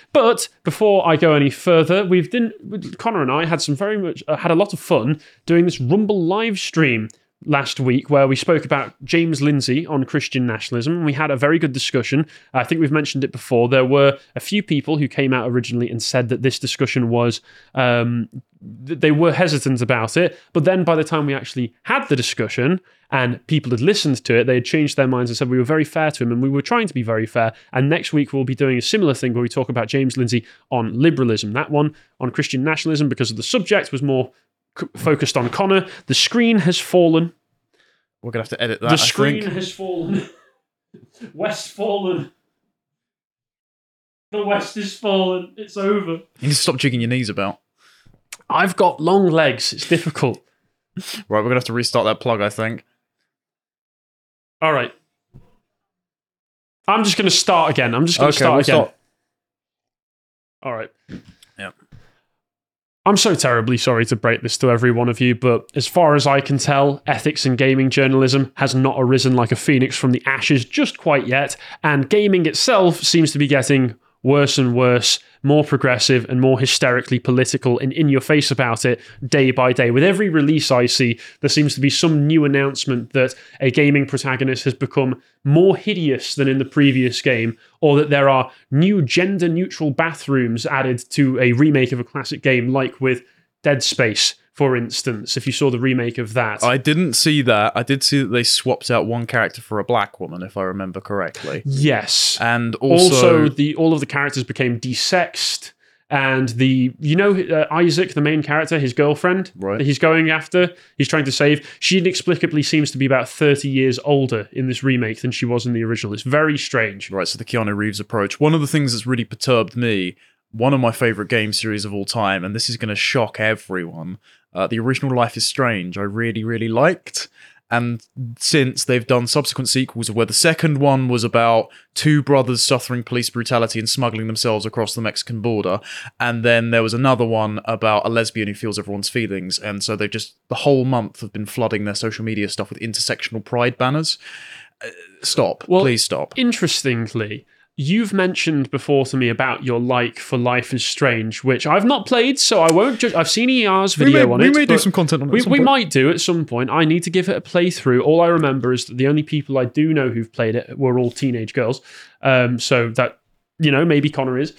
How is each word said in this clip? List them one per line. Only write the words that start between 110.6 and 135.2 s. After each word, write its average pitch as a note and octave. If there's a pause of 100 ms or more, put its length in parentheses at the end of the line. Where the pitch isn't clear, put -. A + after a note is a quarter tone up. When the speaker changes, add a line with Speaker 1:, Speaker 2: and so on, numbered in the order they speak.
Speaker 1:
he's C#3
trying D#3
to C3+
save, D3 (140)
she -
inexplicably F3
seems D3+
to C3+
be C3
about B2+
thirty C#3+
years C3
older B2+
in C3
this B2+
remake B2
than C3
she -
was A#2+
in B2
the A2+
original. A2
It's G#2
very D3
strange. G#2+
Speaker 2:
Right, F#2+
so -
the A2+
Keanu G#2+
Reeves G#2
approach. G2+
One D3+
of E3
the C#3+
things C#3+
that's A2+
really A#2+
perturbed A2+
me, G2+ (340)
one B2
of C3
my A#2
favourite G#2+
game G#2+
series G#2+
of G2+
all G2+
time, G2
and G2
this A2+
is A#2+
gonna A2
shock -
everyone, F#2 (360)
uh, F#2
the A2+
original B2+
Life A#2+
is A2+
Strange, G2
I G2
really, A2
really A2+
liked. C3 (440)
And A#2+ (320)
since C3
they've B2
done B2
subsequent C#3
sequels A#2
where A2+
the A2
second D#3+
one C3+
was A#2+
about A#2 (240)
two D3+
brothers C3
suffering B2
police B2
brutality A#2
and A2+
smuggling A2
themselves A2
across A2
the -
Mexican A2+